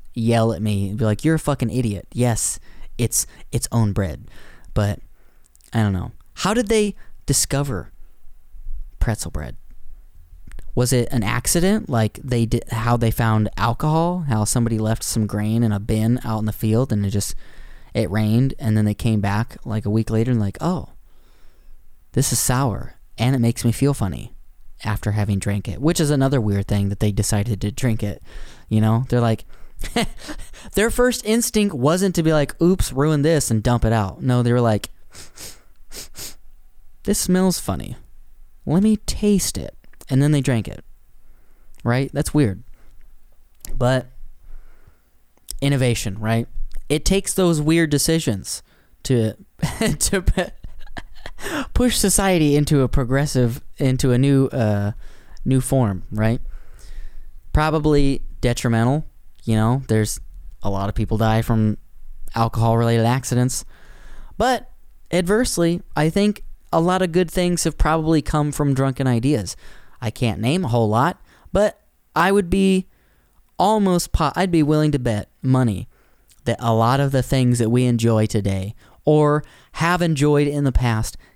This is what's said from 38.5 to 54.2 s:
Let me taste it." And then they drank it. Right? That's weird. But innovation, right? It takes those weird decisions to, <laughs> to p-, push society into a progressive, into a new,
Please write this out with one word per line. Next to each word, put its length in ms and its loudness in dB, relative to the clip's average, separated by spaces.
Let 180 2
me 140 4
taste 600 0
it." 180 -10
And 100 4
then 100 4
they 100 2
drank 260 0
it. 160 -12
Right? 300 2
That's 200 -2
weird. 300 2
But 320 2
innovation, 580 0
right? 280 0
It 180 0
takes 280 2
those 280 2
weird 280 4
decisions 760 0
to, 320 2
<laughs> 380 -2
to 220 0
p-, 220 2
push 240 4
society 580 4
into 260 4
a 60 2
progressive, 760 2
into 340 2
a 60 4
new, 300 4